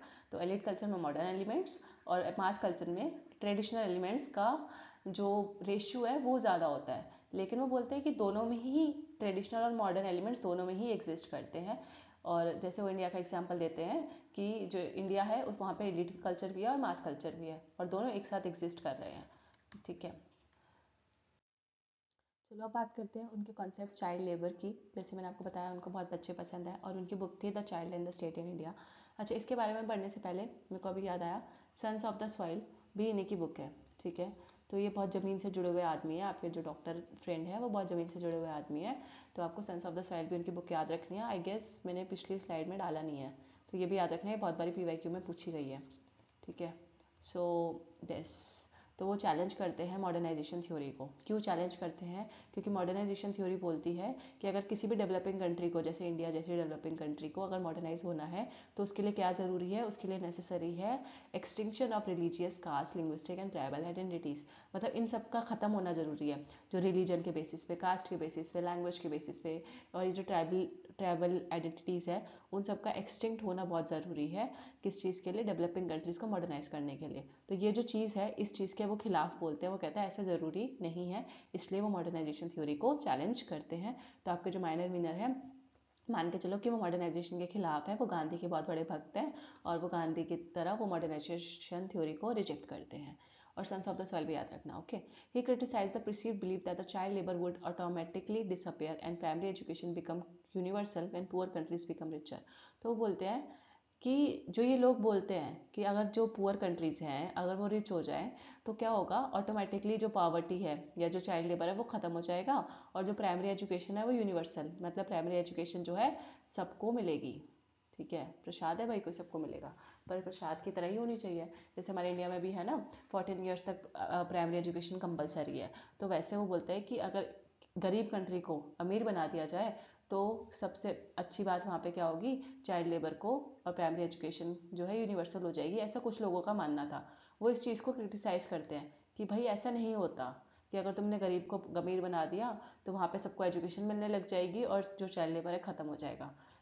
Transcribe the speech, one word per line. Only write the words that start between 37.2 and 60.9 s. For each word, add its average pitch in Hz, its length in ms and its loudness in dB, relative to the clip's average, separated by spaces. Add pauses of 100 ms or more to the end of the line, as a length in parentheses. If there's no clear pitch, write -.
friend 170 260 -2
है, 190 120 -2
वो 240 100 0
बहुत 202 180 0
ज़मीन 170 200 0
से 170 120 -8
जुड़े 170 180 2
हुए 165 120 -2
आदमी 151 320 -4
हैं, 247 220 -4 (320)
तो 175 80 -2
आपको 170 180 -4
Sons 175 220 -6
of 180 100 -4
the 180 100 -2
Soil 165 260 -2
भी 180 60 0
उनकी 170 160 -2
book 175 200 -6
याद 160 200 0
रखनी 165 260 -4
है। 214 260 -2
I 175 40 -4
guess 208 380 -4
मैंने 180 180 -2
पिछली 190 360 -4
slide 165 280 -2
में 185 100 -4
डाला 165 240 0
नहीं 156 160 -2
है, 135 200 -6 (340)
तो 196 60 -2
ये 180 80 4
भी 190 120 4
याद 170 160 4
रखना 196 180 -2
है, 220 60 0
बहुत 180 200 2
बारी 175 140 2
पीवाईक्यू 170 400 -2
में 175 120 -2
पूछी 170 280 -6
गई 147 180 -2
है, 135 140 -8 (600)
ठीक - 180 -10
है। 170 180 -4 (540)
So, 170 400 4 (320)
this, 165 240 -4 (720)
तो 190 60 -2
वो 196 100 2
challenge 185 380 4
करते 175 300 -2
हैं 180 140 -2
modernization 170 640 0
theory 156 300 -4
को। 135 140 -8 (220)
क्यों 214 120 2
challenge 180 360 0
करते 175 300 -6
हैं? 190 240 -6 (240)
क्योंकि 196 160 -2
modernization 196 640 2
theory 190 220 2
बोलती 170 400 0
है 202 200 -2 (260)
कि 202 60 0
अगर 196 140 2
किसी 208 260 -2
भी 220 80 4
developing 190 440 2
country 175 300 2
को, 170 120 4
जैसे 165 260 -2
India 165 240 0
जैसी 165 240 0
developing 160 420 0
country 151 320 -4
को 180 120 -4
अगर 190 180 0
modernize 165 460 -2
होना 170 180 -2
है, 180 260 -2 (280)
तो 202 60 2
उसके 202 180 0
लिए 208 100 4
क्या 190 200 4
ज़रूरी 180 400 0
है? 220 140 2
उसके 208 220 -4
लिए 190 120 -2
necessary 175 560 -2
है 220 280 0 (320)